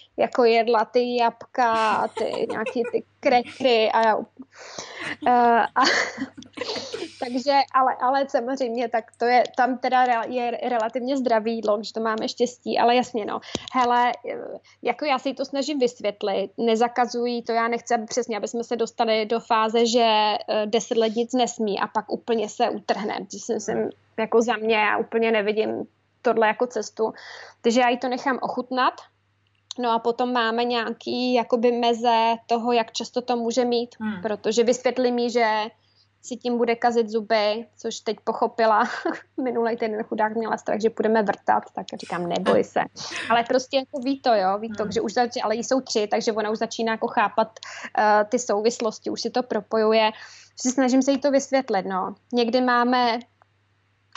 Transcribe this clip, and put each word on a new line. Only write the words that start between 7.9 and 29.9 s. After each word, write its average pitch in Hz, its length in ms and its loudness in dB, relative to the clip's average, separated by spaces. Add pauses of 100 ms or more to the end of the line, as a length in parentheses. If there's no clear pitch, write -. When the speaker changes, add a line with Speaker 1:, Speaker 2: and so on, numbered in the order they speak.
Speaker 1:
ale 269 280 2
samozřejmě, 247 600 -2
tak 226 160 -2 (140)
to 240 60 0
je, 240 180 6 (140)
tam 247 220 0
teda 254 260 2
re-, 233 280 0
je 240 180 -2 (180)
relativně 233 480 -2
zdravý 233 380 0
jídlo, 214 280 0
že - 100 -12
to 226 80 -6
máme 220 280 -2
štěstí, - 500 -2
ale 240 180 4
jasně, 240 300 -2
no. - 140 -6 (320)
Hele, 240 400 2 (180)
eh, - 60 -8 (460)
jako 240 220 -2
já 269 140 0
si 269 160 -4
to 269 100 -6
snažím 277 340 -4
vysvětlit, 202 800 -2
nezakazuji 240 840 0
to, 233 100 -6
já 226 160 0
nechci, 233 260 -2
aby 220 120 -2
přesně, 233 300 -4
aby 214 120 -6
jsme 233 160 -6
se 240 120 -4
dostali 220 500 0
do 226 140 -2
fáze, 226 460 2
že, 233 180 4
eh, 214 600 2
deset 220 320 0
let 220 180 0
nic 233 160 -2
nesmí 226 480 0
a - 60 0
pak - 260 -4
úplně 214 360 -2
se 220 220 0
utrhne. 208 460 -4 (140)
Když 202 120 -16
jsem, 226 180 -4
jsem 220 300 -4 (280)
jako 226 240 2
za 220 140 0
mě, 220 200 0
já 208 220 2
úplně 226 340 0
nevidím 214 380 0 (520)
tohle 226 240 4
jako 220 200 0
cestu. 220 460 -6 (500)
Takže 240 180 4
já 247 80 4
jí 254 100 0
to 262 100 -4
nechám 254 340 -2
ochutnat, 254 520 -2 (840)
no 240 120 -2